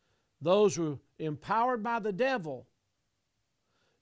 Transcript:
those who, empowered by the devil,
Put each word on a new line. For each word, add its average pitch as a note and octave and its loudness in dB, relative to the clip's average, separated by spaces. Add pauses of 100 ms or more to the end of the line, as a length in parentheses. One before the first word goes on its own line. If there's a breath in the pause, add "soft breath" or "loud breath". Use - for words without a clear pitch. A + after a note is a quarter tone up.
(400)
those G3 4
who, D3+ -2 (200)
empowered G#3+ -2
by A#3 -2
the G#3 -4
devil, F3+ -4 (1400)